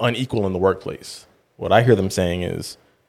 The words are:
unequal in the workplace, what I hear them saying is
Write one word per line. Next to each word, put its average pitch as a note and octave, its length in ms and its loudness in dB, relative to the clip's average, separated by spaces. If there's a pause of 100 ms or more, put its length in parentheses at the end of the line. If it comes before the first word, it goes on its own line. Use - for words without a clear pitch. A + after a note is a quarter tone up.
unequal A#2 440 -2
in F#2+ 80 -2
the F2 60 -4
workplace, - 680 -4 (300)
what F#2 160 -6
I A2 120 6
hear A#2+ 120 6
them G2 140 0
saying F2+ 340 -2
is E2+ 340 -8 (320)